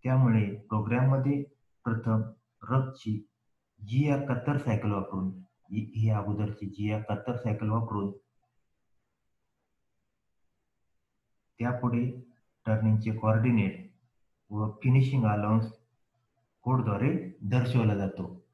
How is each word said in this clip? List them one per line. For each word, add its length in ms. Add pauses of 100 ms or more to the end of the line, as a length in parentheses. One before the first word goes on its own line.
त्यामुळे 520
प्रोग्राममध्ये 880 (400)
प्रथम 380 (400)
रफची 640 (580)
जी 220
एकाहत्तर 480
cycle 340
वापरून, 380 (420)
ही, 260
ही 140
अगोदरची 560
जी 260
एकाहत्तर 440
cycle 340
वापरून 420 (3500)
त्यापुढे 520 (560)
टर्निंगचे 460
coordinate 760 (600)
व 200
finishing 540
allowance 480 (920)
कोडद्वारे 800
दर्शवला 520
जातो. 600